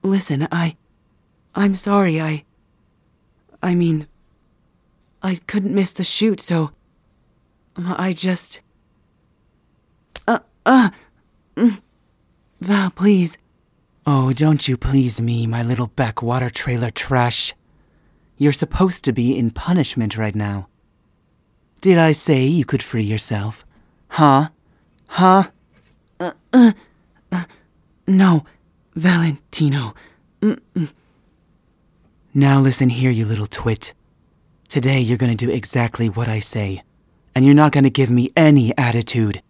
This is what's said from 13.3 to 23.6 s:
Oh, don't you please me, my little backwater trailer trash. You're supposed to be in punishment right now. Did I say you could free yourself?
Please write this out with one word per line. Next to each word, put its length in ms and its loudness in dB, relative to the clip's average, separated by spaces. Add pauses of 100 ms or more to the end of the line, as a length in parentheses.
Oh, 280 2
don't 340 0
you 100 -2
please 460 0
me, 240 -2
my 160 -4
little 240 -4
backwater 640 -4
trailer 400 -4
trash. 640 -2 (800)
You're 160 2
supposed 520 -2
to 80 -2
be 260 -2
in 120 0
punishment 680 -2
right 180 -4
now. 320 -6 (1160)
Did 160 6
I 140 4
say 320 2
you 200 0
could 160 -4
free 220 -6
yourself? 640 -6 (400)